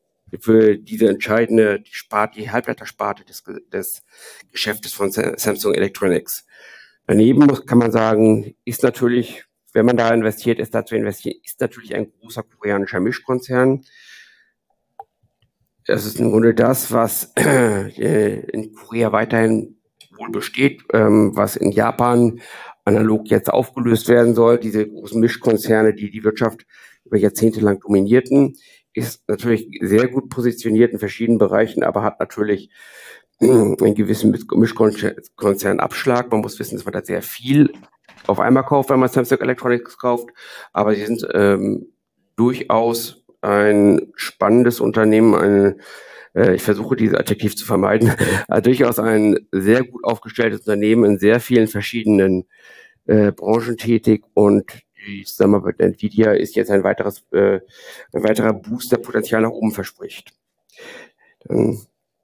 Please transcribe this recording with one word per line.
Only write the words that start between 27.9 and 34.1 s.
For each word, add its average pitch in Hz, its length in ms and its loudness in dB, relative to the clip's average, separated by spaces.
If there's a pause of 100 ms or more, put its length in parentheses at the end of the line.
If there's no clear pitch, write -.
ist - 360 -10
natürlich 110 380 -2 (160)
sehr 107 240 2
gut 127 240 -6
positioniert 113 640 0
in 104 80 -6
verschiedenen 110 380 -2
Bereichen, 104 440 0
aber - 200 -2
hat - 180 -4
natürlich, 104 500 -4 (340)
<clears throat> - 360 -14
einen 104 560 2
gewissen 107 340 0